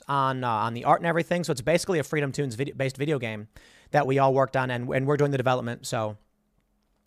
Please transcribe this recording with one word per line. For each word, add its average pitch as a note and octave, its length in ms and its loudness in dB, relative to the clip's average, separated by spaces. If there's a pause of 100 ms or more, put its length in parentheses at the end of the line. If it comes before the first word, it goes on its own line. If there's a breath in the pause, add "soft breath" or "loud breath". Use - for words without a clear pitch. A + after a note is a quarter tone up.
on, C3+ 360 0
uh, B2 60 0
on A2+ 260 0
the A#2+ 100 -6
art D3+ 160 4
and E3+ 60 -2
everything. E3+ 360 0
So E3 80 -2
it's B2 100 -4
basically F3 360 0
a C#3 60 0
Freedom C#3+ 280 -2
Tunes C3+ 220 -4
video, C3+ 220 -6
based C3+ 200 -4
video D3 220 -2
game A2 300 -6 (420 soft breath)
that D3 160 4
we C3+ 140 2
all C3+ 160 4
worked C3+ 200 2
on, B2+ 140 0
and, A#2+ 240 -4
and C3+ 140 0
we're D3 100 2
doing C#3+ 140 4
the C#3 60 0
development. B2 500 -2
So G#2+ 300 -4 (880)